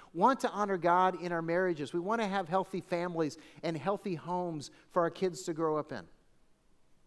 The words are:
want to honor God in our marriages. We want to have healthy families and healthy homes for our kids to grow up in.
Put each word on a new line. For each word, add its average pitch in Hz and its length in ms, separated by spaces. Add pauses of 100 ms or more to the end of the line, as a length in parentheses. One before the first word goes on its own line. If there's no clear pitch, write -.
(140)
want 240 260
to 226 100
honor 196 280
God 180 420
in 175 100
our 170 120
marriages. 165 500
We 175 80
want 220 220
to 214 40
have 190 220
healthy 185 320
families 170 560 (260)
and 165 140
healthy 190 380
homes 165 560 (220)
for 180 100
our 165 80
kids 175 320
to 175 100
grow 156 240
up 147 160
in. 104 120 (1000)